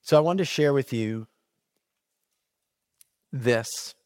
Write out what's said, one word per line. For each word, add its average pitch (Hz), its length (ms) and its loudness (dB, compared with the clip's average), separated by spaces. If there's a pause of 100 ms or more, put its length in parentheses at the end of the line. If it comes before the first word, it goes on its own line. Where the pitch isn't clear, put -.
So - 160 4
I - 20 10
wanted 170 200 2
to 175 60 0
share 147 280 0
with 135 180 -2
you 113 360 -4 (2000)
this. 120 640 -4 (100)